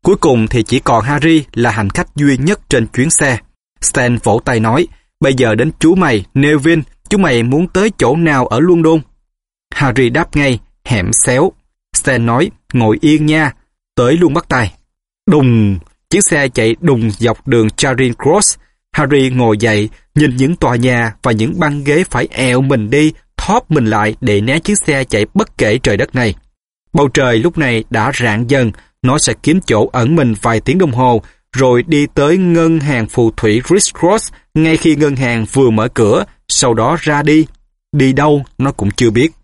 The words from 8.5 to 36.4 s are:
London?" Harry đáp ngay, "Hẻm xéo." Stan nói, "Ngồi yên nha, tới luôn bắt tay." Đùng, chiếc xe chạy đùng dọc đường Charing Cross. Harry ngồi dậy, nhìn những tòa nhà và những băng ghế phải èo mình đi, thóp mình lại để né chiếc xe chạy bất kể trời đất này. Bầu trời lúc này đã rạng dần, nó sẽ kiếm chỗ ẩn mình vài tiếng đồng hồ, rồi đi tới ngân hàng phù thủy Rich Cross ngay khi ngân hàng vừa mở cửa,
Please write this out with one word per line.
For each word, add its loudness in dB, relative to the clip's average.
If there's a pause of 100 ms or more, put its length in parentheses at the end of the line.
London?" 4 (760)
Harry 0
đáp -2
ngay, 0 (260)
"Hẻm -2
xéo." 0 (440)
Stan -2
nói, 0 (220)
"Ngồi 2
yên 2
nha, 0 (420)
tới 2
luôn 2
bắt -6
tay." -4 (520)
Đùng, 2 (320)
chiếc 0 (100)
xe 0
chạy 0
đùng 0
dọc -4
đường 2
Charing -2
Cross. 0 (360)
Harry 2
ngồi 2
dậy, 0 (260)
nhìn 2
những 0
tòa -2
nhà 0
và 0
những -2
băng -4
ghế 0
phải -4
èo -2
mình -2
đi, 2 (240)
thóp -4
mình 2
lại -2
để 0
né -2
chiếc -2 (120)
xe -2
chạy -2
bất -4
kể 0
trời 0
đất -4
này. -2 (580)
Bầu 2
trời 2
lúc -2
này -2
đã -2
rạng -2
dần, 2 (300)
nó 0
sẽ -2
kiếm 2
chỗ 0
ẩn 0
mình 0
vài 0
tiếng -2
đồng 0
hồ, 0 (300)
rồi 2
đi 0
tới 2
ngân 2
hàng -2
phù 0
thủy -2
Rich 0
Cross 0 (220)
ngay 2
khi 0
ngân 0
hàng -2
vừa 2
mở 0
cửa, 0 (240)